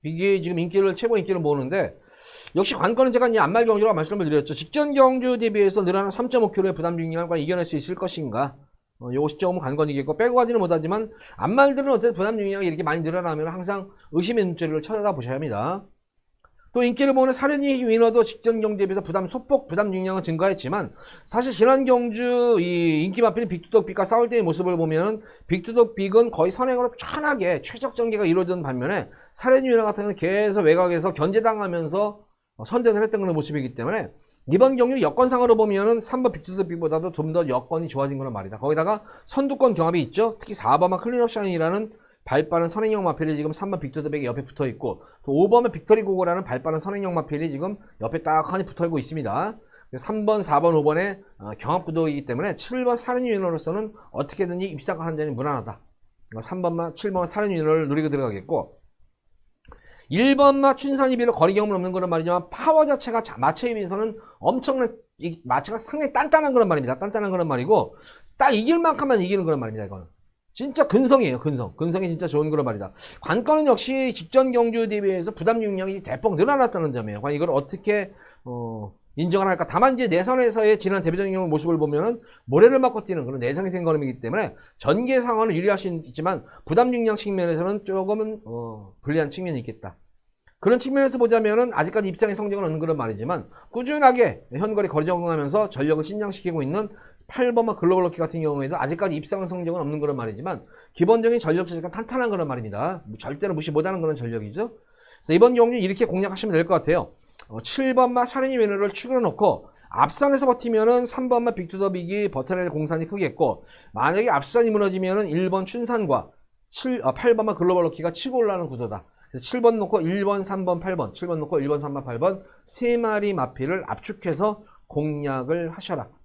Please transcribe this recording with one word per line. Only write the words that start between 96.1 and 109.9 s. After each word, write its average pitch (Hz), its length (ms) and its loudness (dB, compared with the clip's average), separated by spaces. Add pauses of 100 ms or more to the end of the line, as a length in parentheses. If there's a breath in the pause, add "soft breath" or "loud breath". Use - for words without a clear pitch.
있는 190 260 -2 (380 loud breath)
팔 247 260 0
번 233 140 2 (100)
글로벌 185 280 4
럭키 175 140 -2
같은 165 220 -4
경우에도 147 360 -2
아직까지 165 380 -2
입상의 185 320 -6
성적은 175 320 -4
없는 151 220 -4
그런 147 160 -2
말이지만 120 480 -8 (300 soft breath)
기본적인 226 440 4
전력 170 280 0
자체가 170 240 -8
탄탄한 226 400 -4
그런 175 180 -2
말입니다. 123 560 -6
뭐 107 140 -16
절대로 180 340 -6
무시 151 200 -4
못하는 175 280 0
그런 156 160 -2
전력이죠. 117 540 -6
그래서 - 640 -10
이번 240 180 8
경주 240 240 4
이렇게 196 300 0
공략하시면 190 480 -2
될 165 100 4
것 175 80 0
같아요. 160 380 0 (380 soft breath)
어, 110 120 -12
칠 262 340 -2
번 247 200 4
마 247 100 2
샤르니 262 320 -2
메뉴를 202 380 0
축으로 247 260 -2
놓고 185 480 0 (220 soft breath)